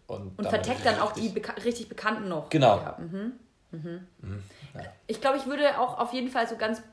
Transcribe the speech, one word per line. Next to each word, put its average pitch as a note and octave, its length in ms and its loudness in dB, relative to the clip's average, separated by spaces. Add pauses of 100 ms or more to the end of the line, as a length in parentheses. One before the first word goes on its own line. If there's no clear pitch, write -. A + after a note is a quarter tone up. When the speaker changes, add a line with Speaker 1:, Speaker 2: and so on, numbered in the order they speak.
Speaker 1:
Und G2 300 -10
Speaker 2:
Und G#3 80 -4
Speaker 1:
damit - 60 0
Speaker 2:
verteckt B3 340 0
dann A3 140 4
auch G#3+ 160 0
Speaker 1:
richtig A3 180 -2
Speaker 2:
die G#3+ 60 -2
beka-, - 260 -8
richtig A#3 240 -2
Bekannten G#3+ 380 -2
noch. D#3 220 -4
Speaker 1:
Genau. B2 280 8
Speaker 2:
Ja, D#2+ 200 -6
mhm. G3 360 -6 (380)
Mhm. E3+ 360 -10 (140)
Speaker 1:
Mhm, G2 220 -8 (300)
ja. - 80 -14 (240)
Speaker 2:
Ich - 160 -4
glaub, C4+ 140 4
ich C4+ 100 -4
würde C#4+ 340 2
auch B3 200 0
auf A#3 120 0
jeden B3+ 180 -2
Fall A#3 180 0
so A#3 80 -6
ganz A3 260 -2 (120)